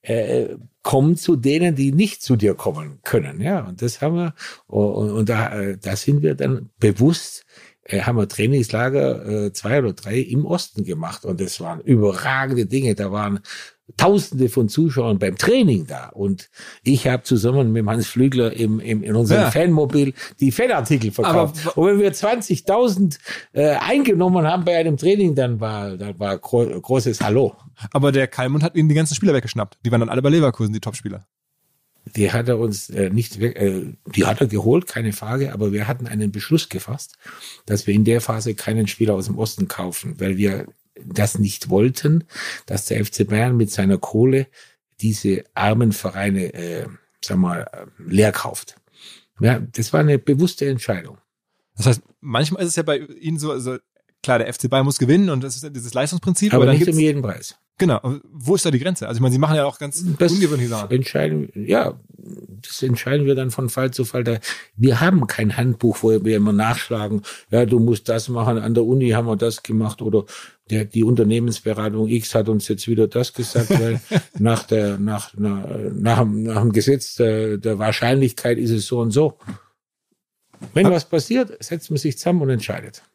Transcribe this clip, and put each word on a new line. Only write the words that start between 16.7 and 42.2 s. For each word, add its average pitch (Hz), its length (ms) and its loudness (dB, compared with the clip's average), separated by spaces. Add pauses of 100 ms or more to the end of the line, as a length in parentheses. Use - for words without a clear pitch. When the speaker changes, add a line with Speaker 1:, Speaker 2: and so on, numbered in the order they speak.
Speaker 1:
ich 131 240 2
hab 127 180 0
zusammen 123 460 2
mit 110 160 0
Hans 113 180 0
Flügler 123 480 2
im, 110 260 0
im, 107 220 -4
in 107 140 -2
unserem 117 260 4
Speaker 2:
Ja. 147 80 2
Speaker 1:
Fanmobil 147 640 2 (260)
die 135 120 4
Fanartikel 147 580 0
verkauft. 156 460 0 (100)
Speaker 2:
Aber 170 100 -4
w- - 40 0
Speaker 1:
Und 170 80 4
wenn 202 120 4
wir 196 140 4
zwanzigtausend, 202 1040 0 (340)
äh, 147 260 2
eingenommen 185 680 4
haben 175 180 0
bei 170 140 2
einem 165 180 2
Training, 185 380 2
dann 123 260 0
war, 104 380 -6
dann 98 220 -10
war 98 180 -2
gro-, - 420 0
großes 120 420 -2
Hallo. 117 340 2 (360)
Speaker 2:
Aber 139 200 2
der 135 160 2
Kalmund 135 360 -2
hat 165 120 -2
ihnen 156 140 4
die 147 60 4
ganzen 156 200 0
Spieler 185 180 2
weggeschnappt. 117 500 -4
Die 117 80 0
waren 120 100 4
dann 113 80 -2
alle 123 120 0
bei 143 80 4
Leverkusen, 131 420 2
die 107 100 -6
Topspieler. 98 440 -10 (880)
Speaker 1:
Die 101 160 2
hat 117 160 -2
er 120 120 0
uns, 104 320 -4
äh, 98 180 -2
nicht 110 300 -2
weg, 117 200 -2
äh, 95 360 -2 (180)
die 95 140 2
hat 107 120 -2
er 143 60 4
geholt, 110 400 2
keine 113 280 -4
Frage, 131 380 -6
aber 101 220 -2
wir 104 140 -4
hatten 123 180 -6
einen 107 260 -4
Beschluss - 380 -2
gefasst, - 460 -10 (500)
dass 104 220 -2
wir 101 80 2
in 107 100 6
der 113 160 2
Phase 113 320 -4
keinen 110 320 -2
Spieler 107 300 0
aus 95 100 -4
dem 101 140 -6
Osten 107 280 -2
kaufen, - 520 -8
weil 95 180 -2
wir 98 300 -2 (380)
das 104 340 -2
nicht 101 300 -2
wollten, 131 560 2 (400)